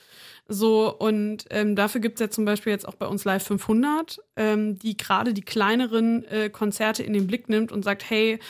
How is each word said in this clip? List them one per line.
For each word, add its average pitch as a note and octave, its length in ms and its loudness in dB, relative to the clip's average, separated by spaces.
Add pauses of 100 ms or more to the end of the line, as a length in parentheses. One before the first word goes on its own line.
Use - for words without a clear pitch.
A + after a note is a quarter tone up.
(480)
So, G#3+ 460 4
und, G#3+ 580 0
ähm, G#3 240 2
dafür G#3+ 260 0
gibt's A3 200 -2
ja G#3+ 80 0
zum A3 160 -2
Beispiel G#3 280 0
jetzt G3+ 140 -6
auch - 80 -12
bei - 120 -6
uns G3 160 -4
Live G3 200 0
fünfhundert, C4+ 760 0 (160)
ähm, G#3+ 440 0
die G#3+ 180 -4
gerade G#3+ 360 0
die G3+ 100 -4
kleineren, A3+ 840 2
äh, G#3+ 240 -2
Konzerte G#3+ 540 -2
in G#3 100 -4
den G3 140 2
Blick A#3+ 200 -4
nimmt A3 240 0
und G3+ 120 -4
sagt, G3+ 260 -4
Hey, A3 300 2 (100)